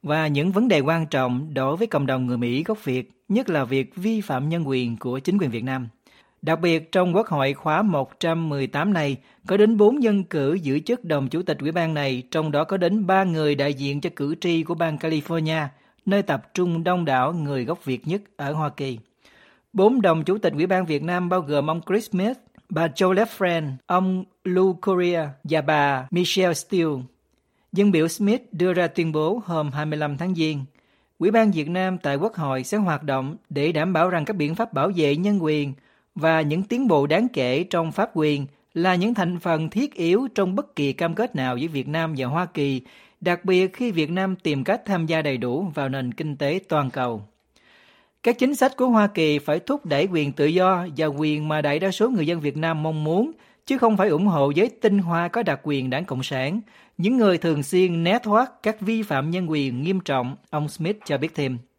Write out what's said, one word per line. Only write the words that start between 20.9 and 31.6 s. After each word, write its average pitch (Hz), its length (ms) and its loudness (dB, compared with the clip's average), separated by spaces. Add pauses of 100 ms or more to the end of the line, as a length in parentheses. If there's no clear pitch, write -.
Nam 175 260 -2
bao 185 120 2
gồm 147 300 0
ông 165 160 -2
Chris 214 240 -2
Smith, 208 280 0 (300)
bà 165 180 0
Jolette 185 400 2 (120)
Friend, 165 340 0 (140)
ông 185 380 0 (200)
Lou 185 380 2
Coria 180 380 2 (240)
và 156 160 2
bà 143 500 2
Michelle 180 440 2
Steele. 156 480 -2 (720)
Dân 202 180 4
biểu 165 180 4
Smith 214 340 0 (100)
đưa 180 200 2
ra 175 140 2
tuyên 160 260 -2
bố 165 320 0
hôm 156 280 -2
hai 147 140 -4
mươi 151 120 -4
lăm 143 200 -2
tháng 180 160 -2
Giêng. 156 300 0 (540)
Ủy 185 120 2
ban 220 200 4
Việt 151 180 -2